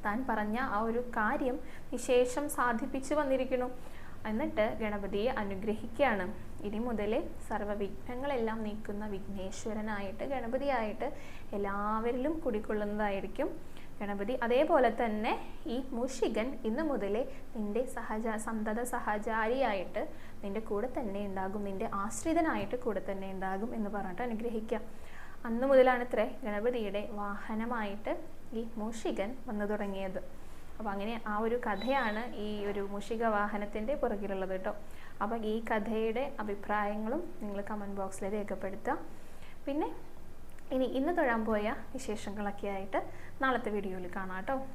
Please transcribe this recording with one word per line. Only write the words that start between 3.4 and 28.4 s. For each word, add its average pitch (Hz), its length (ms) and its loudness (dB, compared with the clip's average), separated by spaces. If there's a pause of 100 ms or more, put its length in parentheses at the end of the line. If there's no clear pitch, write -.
എന്നിട്ട് 220 520 2
ഗണപതിയെ 208 500 0
അനുഗ്രഹിക്കുകയാണ്. 208 1000 0 (300)
ഇനി 208 160 -2
മുതൽ 226 500 0 (200)
സർവ്വവിഘ്നങ്ങളെല്ലാം 226 1120 -2
നീക്കുന്ന 208 440 -4
വിഘ്നേശ്വരനായിട്ട്, 202 1160 -2
ഗണപതിയായിട്ട് 240 880 0 (400)
എല്ലാവരിലും 220 880 0
കുടികൊള്ളുന്നതായിരിക്കും 208 1200 0 (400)
ഗണപതി. 208 420 0
അതേപോലെ 247 600 6
തന്നെ 220 420 0 (200)
ഈ 262 240 0
മൂഷികൻ 233 760 0
ഇന്ന് 226 180 2
മുതലേ 233 440 2 (300)
നിന്റെ 214 280 0
സഹജ-, 226 520 -2
സന്തത 220 460 0
സഹചാരിയായിട്ട് 220 1300 0 (360)
നിന്റെ 202 160 -2
കൂടെ 202 280 0 (100)
തന്നെ 202 280 -2
ഉണ്ടാകും, 196 380 -2
നിന്റെ 196 300 -2
ആശ്രിതനായിട്ട് 233 840 2
കൂടെ 208 340 0
തന്നെ 190 200 -4
ഉണ്ടാകും 190 440 -2
എന്ന് 208 160 0
പറഞ്ഞിട്ട് 196 320 -2
അനുഗ്രഹിക്കുക. 220 580 0 (640)
അന്ന് 233 220 2
മുതലാണ് 254 380 10
ഇത്രേ 220 400 2
ഗണപതിയുടെ 208 680 0
വാഹനമായിട്ട് 214 1300 -2 (100)